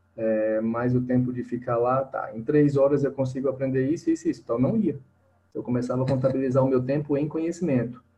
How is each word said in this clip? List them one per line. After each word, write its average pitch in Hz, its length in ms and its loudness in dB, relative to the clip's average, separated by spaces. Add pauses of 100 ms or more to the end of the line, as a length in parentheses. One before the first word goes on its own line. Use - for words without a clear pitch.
(180)
é, 110 440 0
mais 117 340 0
o 123 60 2
tempo 123 300 0
de 123 120 -6
ficar 120 340 -4
lá, 127 260 2
tá, - 320 -8
em 113 80 -10
três 147 320 4
horas 139 280 4
eu 131 80 0
consigo 131 380 -2
aprender 131 400 0
isso, 175 200 -2
isso, 330 200 -2
isso." - 120 -6
Então, - 180 -2
não 190 160 2
ia. 180 240 0 (540)
Eu 127 100 -8
começava 123 400 -2
a 131 40 0
contabilizar 131 560 2
o 135 40 4
meu 127 160 2
tempo 143 340 0
em 147 100 0
conhecimento. 160 760 -2 (140)